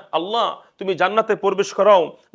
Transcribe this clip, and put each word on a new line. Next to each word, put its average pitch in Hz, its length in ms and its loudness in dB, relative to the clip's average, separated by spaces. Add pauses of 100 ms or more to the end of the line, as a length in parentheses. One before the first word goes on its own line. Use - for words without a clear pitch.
(120)
আল্লাহ, 196 480 -4 (180)
তুমি 190 160 -4
জান্নাতে 202 420 0
প্রবেশ 196 360 -2
করাও, 190 440 4 (180)